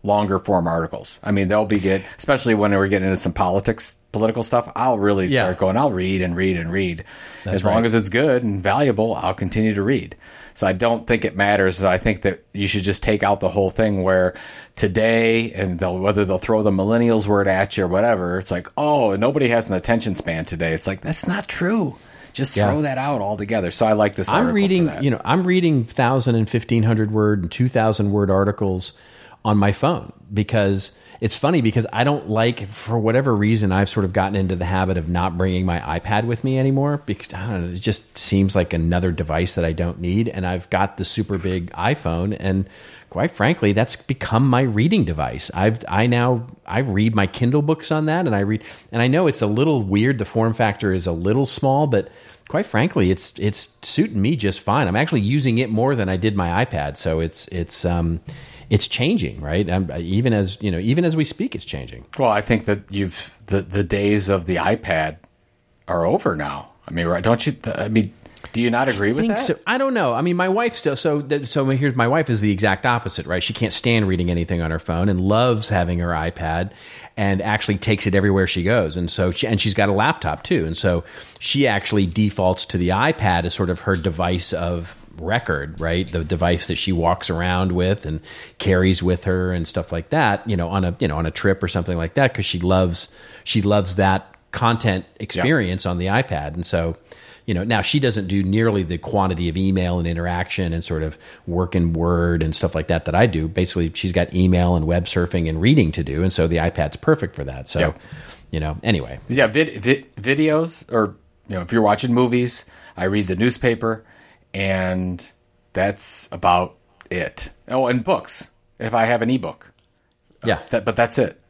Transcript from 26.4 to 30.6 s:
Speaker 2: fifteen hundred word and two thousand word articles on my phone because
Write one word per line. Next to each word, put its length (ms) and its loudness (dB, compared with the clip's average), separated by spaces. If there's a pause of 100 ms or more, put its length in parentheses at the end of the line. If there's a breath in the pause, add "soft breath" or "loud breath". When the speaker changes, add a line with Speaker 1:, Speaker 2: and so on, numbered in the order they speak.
Speaker 2:
fifteen 340 2
hundred 280 2
word 300 2
and 100 -4
two 180 2
thousand 420 2
word 180 2
articles 640 0 (520 loud breath)
on 120 4
my 140 4
phone 400 -2 (220)
because 580 0 (300 loud breath)